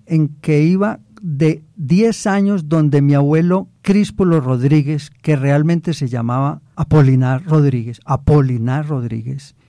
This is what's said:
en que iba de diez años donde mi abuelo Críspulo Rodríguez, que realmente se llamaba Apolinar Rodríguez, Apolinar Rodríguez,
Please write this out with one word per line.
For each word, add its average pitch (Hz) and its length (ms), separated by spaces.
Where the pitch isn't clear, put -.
en 156 220
que 147 340
iba 190 380
de 160 440
diez 202 540
años 196 400
donde 151 340
mi 143 120
abuelo 165 540
Críspulo 196 580
Rodríguez, 139 680
que - 240
realmente 151 580
se 143 140
llamaba 123 540
Apolinar 131 680
Rodríguez, 135 600
Apolinar 135 840
Rodríguez, 120 680